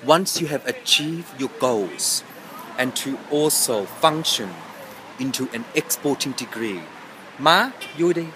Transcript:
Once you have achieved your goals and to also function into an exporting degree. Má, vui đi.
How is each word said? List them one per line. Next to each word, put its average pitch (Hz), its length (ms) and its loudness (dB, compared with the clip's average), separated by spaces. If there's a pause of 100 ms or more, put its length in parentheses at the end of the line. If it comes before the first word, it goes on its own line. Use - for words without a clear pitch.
Once 170 360 6
you 165 100 -2
have 139 140 -2
achieved 151 720 0
your 135 200 -2
goals 107 640 2 (540)
and 127 280 0
to 135 60 -4 (200)
also 147 540 4 (160)
function 160 460 2 (720)
into 131 340 0
an 117 100 -4 (100)
exporting 143 640 0
degree. 110 440 -4 (560)
Má, 175 320 6 (280)
vui 170 160 4
đi. 170 120 -2 (100)